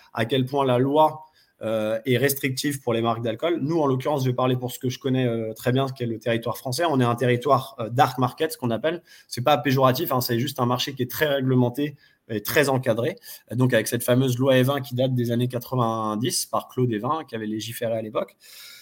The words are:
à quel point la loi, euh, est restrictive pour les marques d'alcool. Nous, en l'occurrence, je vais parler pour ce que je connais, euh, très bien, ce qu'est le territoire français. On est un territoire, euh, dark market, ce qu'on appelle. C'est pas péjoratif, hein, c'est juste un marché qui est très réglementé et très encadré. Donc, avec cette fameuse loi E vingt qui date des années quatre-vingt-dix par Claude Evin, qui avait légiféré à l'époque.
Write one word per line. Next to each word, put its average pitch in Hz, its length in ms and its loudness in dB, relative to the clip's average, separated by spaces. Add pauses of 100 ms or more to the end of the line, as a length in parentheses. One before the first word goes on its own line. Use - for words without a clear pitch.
(120)
à 113 120 0
quel 131 200 0
point 139 200 0
la 127 160 4
loi, 143 460 2 (360)
euh, 110 420 -2
est 123 120 2
restrictive 139 680 -2
pour 113 120 -2
les 113 60 2
marques 117 220 0
d'alcool. 120 400 -2
Nous, 165 160 0
en 151 80 2
l'occurrence, 135 380 0
je 127 60 2
vais 123 40 -2
parler 127 220 0
pour 123 160 -6
ce - 80 -14
que 131 80 -2
je 123 100 -6
connais, 131 260 0
euh, 113 300 -2
très - 160 -2
bien, 135 160 0
ce 131 60 -8
qu'est 127 120 -8
le 113 140 -6
territoire 117 400 -4
français. 131 320 -4
On 135 80 2
est 123 60 4
un 120 100 2
territoire, 127 640 0
euh, 110 100 -6
dark 131 300 2
market, 135 320 0
ce - 80 -10
qu'on 117 140 -2
appelle. 160 320 -2 (240)
C'est 123 160 -6
pas 147 120 6
péjoratif, 135 540 2
hein, 127 100 2
c'est 120 200 0
juste - 180 -4
un 123 80 2
marché 123 280 -2
qui 123 100 -4
est 123 60 -10
très - 160 0
réglementé 131 680 2 (340)
et 107 140 -4
très 143 260 2
encadré. 127 500 0 (340)
Donc, 127 200 2
avec 110 140 4
cette 120 160 -2
fameuse 127 340 2
loi 131 220 4
E 127 60 6
vingt 139 160 0
qui 127 160 -8
date 131 180 0
des 120 160 -2
années 120 160 0
quatre-vingt-dix 113 1000 -2
par - 200 -4
Claude 127 260 -2
Evin, 131 360 -4
qui 117 80 -10
avait 110 100 -6
légiféré 110 480 -6
à 113 80 -4
l'époque. - 320 -6 (480)